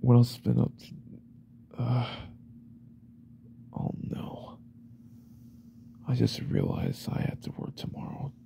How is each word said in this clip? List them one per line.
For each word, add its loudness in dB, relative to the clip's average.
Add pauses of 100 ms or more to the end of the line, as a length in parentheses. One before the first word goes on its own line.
What 10
else 10
has -10
been 4
up 4
to, -14
uh, 2 (1700)
oh 0 (120)
no. -6 (1500)
I 2
just 4
realized 0
I 0
have 0
to -8
work -8
tomorrow. -8 (140)